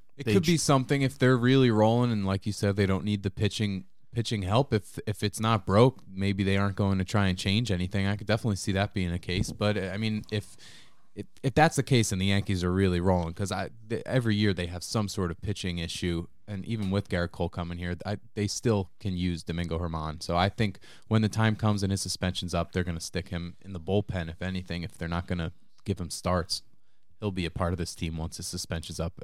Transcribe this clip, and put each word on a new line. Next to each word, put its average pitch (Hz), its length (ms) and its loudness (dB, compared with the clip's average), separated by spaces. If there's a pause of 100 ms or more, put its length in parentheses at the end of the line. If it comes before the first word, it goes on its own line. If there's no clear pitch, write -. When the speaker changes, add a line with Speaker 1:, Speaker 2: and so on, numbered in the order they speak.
(160)
Speaker 1:
It - 100 -8
Speaker 2:
they 107 80 2
Speaker 1:
could 185 100 6
be 165 140 4
Speaker 2:
ch- - 20 0
Speaker 1:
something 139 420 2
if 131 160 -2
they're 131 180 6
really 127 340 6
rolling 113 420 6
and, 101 140 0
like 95 200 0
you 104 60 -2
said, 101 240 0
they 101 100 4
don't 95 180 2
need 104 200 0
the 101 60 0
pitching, 101 540 -2 (280)
pitching 110 300 -2
help. 107 300 2
If, - 340 -2
if - 180 -4
it's 104 160 -2
not 110 260 2
broke, 117 320 6 (140)
maybe 98 320 0
they 98 120 2
aren't 101 200 0
going 98 220 2
to 92 60 0
try 101 240 2
and 92 100 0
change 101 340 2
anything. 92 340 0
I 101 100 0
could 101 100 -10
definitely 107 300 0
see - 160 -4
that 98 220 0
being 90 180 -2
a 87 60 -2
case. 92 320 -2
But, 104 280 0
I 92 180 -4
mean, 110 340 -2
if, - 260 -6 (580)
if, 98 120 -10 (160)
if 131 120 0
that's 156 220 6
the 135 60 0
case 117 300 4
and 92 80 0
the 98 60 2
Yankees 98 360 2
are 90 100 2
really 92 280 4
rolling, 87 340 2
'cause 95 180 -4
I, 95 160 -4 (200)
th-, 107 180 -4
every 113 280 2
year 104 200 4
they 87 120 -2
have 87 160 -8
some 107 260 -2
sort 90 220 -2
of - 120 -8
pitching 92 360 -4
issue, 85 480 -2 (220)
and 98 180 -8
even 107 240 -2
with 101 200 0
Garrett 87 220 -2
Cole 85 180 -2
coming 85 280 -6
here, 87 180 -4 (100)
I, 104 100 -4 (180)
they 104 120 -2
still 104 520 0
can 95 180 -4
use 87 260 -2
Domingo 82 360 -4
Germán. 80 440 -6
So 85 160 0
I 95 100 4
think 104 300 -2 (300)
when 110 140 4
the 107 60 2
time 110 260 2
comes 104 280 2
and 95 100 0
his 95 100 0
suspension's 90 520 -4
up, 85 180 0
they're 92 100 0
gonna 85 160 -4
stick - 300 -8
him 85 340 -8
in 98 120 -12
the 85 60 -8
bullpen, 90 500 0
if 82 100 -12
anything, 90 440 -4
if - 120 -12
they're 85 120 -6
not 85 180 -4
gonna 85 260 -4 (320)
give 98 160 -4
him 85 80 -6
starts. - 540 -2 (580)
He'll 107 100 -2
be 92 140 -2
a 80 60 -2
part 87 240 -2
of 85 40 -6
this 85 160 -6
team 82 220 -6
once 80 220 -6
his 92 80 -10
suspension's 85 520 -8
up, 82 260 -6